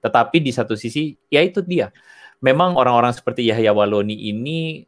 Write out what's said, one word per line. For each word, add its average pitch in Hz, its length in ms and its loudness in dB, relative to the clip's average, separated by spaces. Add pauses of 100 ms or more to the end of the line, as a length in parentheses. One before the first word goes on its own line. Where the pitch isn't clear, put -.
Tetapi 120 400 2
di 135 80 -2
satu 120 240 -2
sisi, 147 400 -6 (160)
ya 143 80 4
itu 180 240 0
dia. 175 320 -4 (480)
Memang 165 320 2
orang-orang 123 400 2
seperti - 320 -4
Yahya 110 240 2
Waloni 104 560 0
ini 147 600 -6